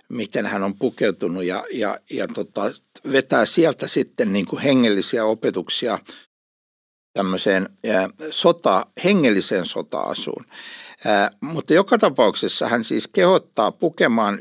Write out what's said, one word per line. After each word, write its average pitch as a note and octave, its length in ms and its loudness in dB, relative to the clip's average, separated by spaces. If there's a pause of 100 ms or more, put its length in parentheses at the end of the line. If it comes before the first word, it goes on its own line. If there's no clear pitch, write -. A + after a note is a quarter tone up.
miten A2 380 -6
hän G2+ 160 -4
on G2 120 -4
pukeutunut, G2 720 -2
ja, F#2 280 -4
ja, G#2+ 260 -4 (120)
ja A2+ 180 -6
tota, G#2+ 420 -6 (420)
vetää C3 340 2
sieltä D#3 420 0
sitten A#2 440 -2
niinku G2+ 260 -2
hengellisiä A2+ 640 2
opetuksia A2 760 -2 (1120)
tämmöiseen, F#2+ 560 0 (160)
eh, G2 240 0 (220)
sota-, C#3+ 560 2 (180)
hengelliseen A#2 600 2
sota-asuun. - 800 -8 (600)
Ää, G#2 260 2 (100)
mutta D#3 340 -2
joka G3+ 240 4
tapauksessa B2+ 720 2
hän A#2 160 0
siis B2 240 -2
kehottaa F3 640 2
pukemaan A2+ 680 0